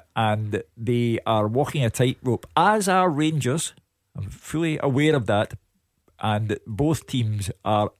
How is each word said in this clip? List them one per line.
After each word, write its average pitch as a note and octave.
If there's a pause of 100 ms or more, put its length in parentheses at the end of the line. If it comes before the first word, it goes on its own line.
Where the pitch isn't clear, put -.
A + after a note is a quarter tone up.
(160)
and G#2+ (120)
they A#2
are G#2+
walking C3+
a A2+
tightrope, B2+ (100)
as G3
are F#3
Rangers. D3+ (420)
I'm G2
fully D#3
aware D3
of A#2+
that. G#2 (680)
And G#2
both B2+
teams G#2+ (140)
are G#2